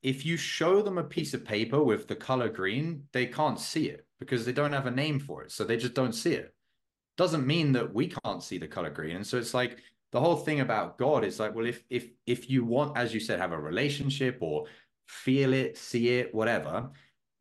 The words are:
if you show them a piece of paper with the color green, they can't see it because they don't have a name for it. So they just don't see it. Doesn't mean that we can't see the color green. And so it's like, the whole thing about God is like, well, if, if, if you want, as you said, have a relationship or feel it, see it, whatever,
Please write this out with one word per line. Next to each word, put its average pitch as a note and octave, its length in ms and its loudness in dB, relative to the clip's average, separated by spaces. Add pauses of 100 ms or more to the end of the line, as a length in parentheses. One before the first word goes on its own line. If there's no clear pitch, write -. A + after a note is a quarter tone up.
if C3+ 240 -2
you E3 100 2
show F#3 460 4
them F#3+ 160 -2
a E3 40 0
piece - 300 -4
of A#2+ 100 -4
paper A2+ 400 2
with A2+ 240 2
the A2 80 -6
color B2 340 0
green, C#3 540 -2 (100)
they B2 120 0
can't D#3 340 0
see - 300 -2
it - 160 -14 (140)
because B2 260 -2
they B2 80 0
don't D3 200 2
have C3+ 120 0
a B2 60 -2
name C#3 280 0
for - 240 -8
it. - 80 -16
So - 120 -4
they G#2+ 120 0
just B2 200 -2
don't B2+ 180 2
see E3+ 200 2
it. - 200 -4 (640)
Doesn't E3 280 4
mean D3+ 280 4
that A2 200 0
we B2+ 140 2
can't G2+ 360 -6
see F#2 160 -8
the D#2+ 80 -8
color E2 240 -6
green. D#2 240 -6
And G2+ 100 -6
so B2 120 -2
it's A#2 180 -2
like, B2 240 -2 (320)
the A#2+ 80 0
whole E3 160 6
thing D3+ 240 0
about A2 400 0
God C3 240 4
is - 160 -2
like, G#2+ 160 -2
well, A2+ 100 -2
if, A#2+ 240 -4
if, B2 200 -4 (180)
if A#2+ 200 -2
you C3 160 4
want, C#3 320 0
as A#2 200 0
you A2 40 -2
said, G#2 200 -2
have F2+ 120 -2
a E2 80 -4
relationship C3 840 -2
or D2+ 240 -2 (420)
feel C3 460 2
it, C3 220 0
see A#2 340 0
it, B2 260 2
whatever, G#2+ 560 0 (500)